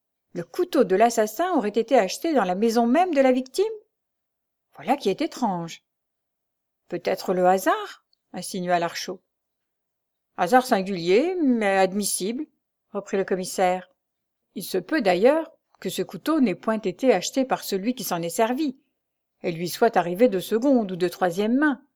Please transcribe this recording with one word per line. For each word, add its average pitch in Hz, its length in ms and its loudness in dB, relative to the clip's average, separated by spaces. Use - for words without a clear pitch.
Le 175 100 -8
couteau 349 400 0
de 185 120 0
l'assassin 233 580 2
aurait 208 160 0
été 226 260 0
acheté 240 380 0
dans 233 100 2
la 180 120 -2
maison 233 320 2
même 330 260 2
de 277 80 4
la 262 100 6
victime ? 262 340 -2
Voilà 202 240 -2
qui 214 120 -2
est 185 120 -2
étrange. » « 180 600 -6
Peut-être 185 480 -4
le 180 100 2
hasard ? » 311 580 0
insinua 180 460 -2
Larchaud. « 170 420 -8
Hasard 233 280 4
singulier, 196 760 2
mais 220 380 2
admissible, » 196 680 -2
reprit 196 240 -6
le 190 80 0
commissaire. « 185 680 -2
Il 185 80 -10
se - 140 -4
peut 285 240 -2
d'ailleurs 240 500 2
que 190 80 -8
ce 185 120 -6
couteau 294 380 -4
n'ait 202 160 2
point 220 240 -4
été 220 340 2
acheté 196 300 0
par 190 200 -4
celui 202 300 -4
qui 214 120 -12
s'en 170 160 -4
est 170 80 -6
servi, 247 500 -2
et 185 80 -2
lui 170 160 -4
soit 220 300 2
arrivé 180 320 4
de 190 100 -2
seconde 226 540 0
ou - 20 -8
de 175 140 0
troisième 202 480 0
main. » « 285 280 0